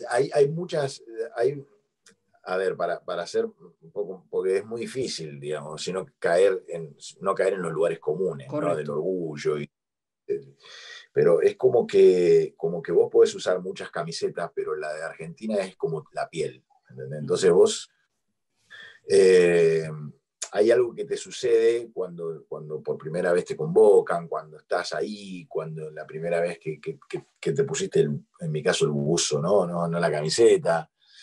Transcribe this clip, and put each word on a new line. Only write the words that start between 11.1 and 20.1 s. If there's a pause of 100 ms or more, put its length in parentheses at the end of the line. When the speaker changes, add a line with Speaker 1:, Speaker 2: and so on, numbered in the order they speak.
Speaker 1:
pero
es
como
que,
como
que
vos
podés
usar
muchas
camisetas,
pero
la
de
Argentina
es
como
la
piel, (240)
¿entendés?
Entonces
vos, (1160)
eh, (640)